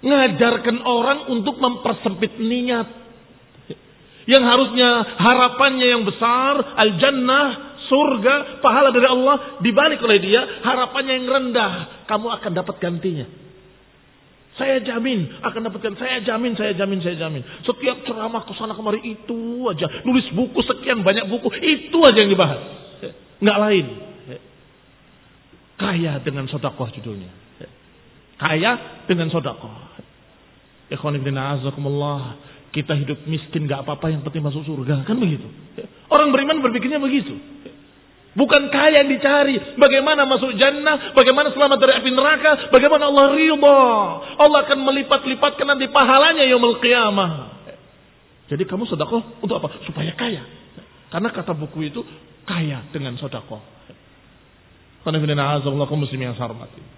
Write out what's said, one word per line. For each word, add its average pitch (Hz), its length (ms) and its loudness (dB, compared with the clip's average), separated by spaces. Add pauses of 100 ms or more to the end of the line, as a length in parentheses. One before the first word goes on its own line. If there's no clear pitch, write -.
Ngajarkan 240 800 2
orang 254 480 0
untuk 240 320 -4
mempersempit 220 720 -4
niat. 240 520 -4 (1400)
Yang 254 160 6
harusnya 247 460 4 (260)
harapannya 247 800 4
yang 240 80 -2
besar, 254 560 0 (160)
al-jannah, 254 1120 0
surga, 277 720 2
pahala 269 320 4
dari 240 160 4
Allah, 262 560 0
dibalik 262 400 2
oleh 214 160 4
dia, 196 240 2 (160)
harapannya 262 540 -2 (100)
yang 247 80 -6
rendah. 226 720 -4
Kamu 214 320 -4
akan 208 160 -8
dapat 180 320 -6
gantinya. 170 440 -6 (1300)
Saya 262 240 0
jamin 233 560 -4
akan 226 320 -6
dapatkan, 208 240 -8
saya 254 240 -6
jamin, 233 400 -2
saya 214 160 -2
jamin, 190 240 -2
saya 175 160 -4
jamin. 156 260 -8 (220)
Setiap 247 400 -4
ceramah 220 400 -6
ke 196 160 -14
sana 220 160 -8
kemari 214 320 -4
itu 233 640 -6
aja, 156 320 -6
nulis 254 320 2
buku 240 320 -2
sekian 254 320 -2
banyak 196 320 0
buku, 240 160 -4 (160)
itu 311 400 0
aja 226 160 8
yang 202 120 4
dibahas. 165 280 2 (800)
Nggak 202 200 2
lain. 202 280 2 (1900)
Kaya 170 400 -2
dengan 135 320 -6
sedekah 131 480 -6
judulnya. 101 420 -14 (1000)
Kaya 160 280 0 (360)
dengan 170 240 -2
sedekah. 120 640 -10 (960)
Ikhwan 147 320 -6
fillah, 135 400 -4
azakumullah, 143 720 -6 (400)
kita 151 240 -6
hidup 143 240 -6
miskin 156 480 -6
nggak 135 160 -8
apa-apa, 147 240 -4
yang 151 160 -4
penting 151 160 -8
masuk 143 240 -6
surga, 139 400 -4
kan 214 80 0
begitu? 180 320 -2 (640)
Orang 294 240 4
beriman 294 240 0
berpikirnya 254 400 -2
begitu. 269 340 -2 (1000)
Bukan 277 400 2
kaya 285 320 4
yang 269 80 0
dicari, 277 480 2 (160)
bagaimana 277 480 4
masuk 254 320 -2
jannah, 294 560 0
bagaimana 269 400 4
selamat 277 240 4
dari 262 240 6
api 262 80 0
neraka, 294 420 4 (220)
bagaimana 294 400 6
Allah 277 140 8 (100)
ridha. 285 440 6 (600)
Allah 294 240 8
akan 277 140 0 (100)
melipat-lipatkan 277 800 -2
nanti 269 240 0
pahalanya 285 560 6
yaumul 240 320 4
qiyamah. 196 800 0 (880)
Jadi 156 160 -4
kamu 208 240 -6
sedekah 175 480 -4
untuk 196 240 -4
apa? 151 80 -6 (160)
Supaya 151 320 -8
kaya. 214 260 -6 (720)
Karena 196 160 -4
kata 180 240 -8
buku 151 400 -8
itu, 233 80 -10 (480)
kaya 156 400 -6
dengan 135 320 -8
sedekah. 113 400 -12 (1400)
Qul 160 80 -4
inna 147 440 0
a'udzubillahi 139 320 -4
kaum 151 120 -2
muslimin 131 320 -6
yang 104 40 -12
saya 120 120 -8
hormati. 117 320 -16 (160)